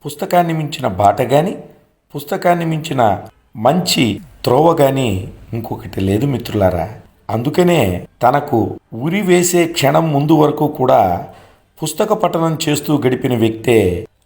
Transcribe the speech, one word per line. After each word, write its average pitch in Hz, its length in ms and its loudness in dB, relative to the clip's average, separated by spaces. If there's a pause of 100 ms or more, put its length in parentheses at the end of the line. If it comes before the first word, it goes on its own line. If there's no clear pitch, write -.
పుస్తకాన్ని 170 480 -2
మించిన 143 340 -6
బాట 101 340 0
గాని, 143 360 0 (580)
పుస్తకాన్ని 175 500 -2
మించిన 131 540 0 (360)
మంచి 127 640 0 (240)
త్రోవ 156 380 4
గాని 131 460 0 (260)
ఇంకొకటి 110 480 -8
లేదు 101 240 0
మిత్రులారా." 101 680 -2 (360)
అందుకనే 123 800 0 (160)
తనకు 123 560 0 (140)
ఉరి 165 280 -4
వేసే 175 460 2
క్షణం 156 440 0
ముందు 147 200 2
వరకు 151 360 2
కూడా 123 600 2 (560)
పుస్తక 208 300 -2
పఠనం 170 440 0 (120)
చేస్తూ 147 280 0
గడిపిన 127 400 0
వ్యక్తే 107 680 2 (180)